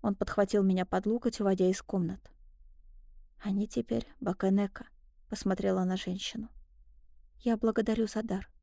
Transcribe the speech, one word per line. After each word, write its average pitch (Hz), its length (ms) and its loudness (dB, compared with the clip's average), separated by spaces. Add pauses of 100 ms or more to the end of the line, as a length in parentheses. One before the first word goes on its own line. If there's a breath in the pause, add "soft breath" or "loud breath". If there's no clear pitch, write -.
Он 208 140 0
подхватил 202 480 2
меня 185 220 4
под 185 200 -2
локоть, 226 360 0
уводя 190 260 4
из 185 140 2
комнат. 185 500 -4 (1120)
"Они 202 240 -2
теперь 233 400 -2 (140)
Баканека", 196 640 0 (420)
посмотрела 190 540 0
на 185 140 0
женщину. 196 520 -8 (920)
"Я 233 180 0
благодарю 220 500 0
за 214 140 -4
дар" 202 280 -6 (140)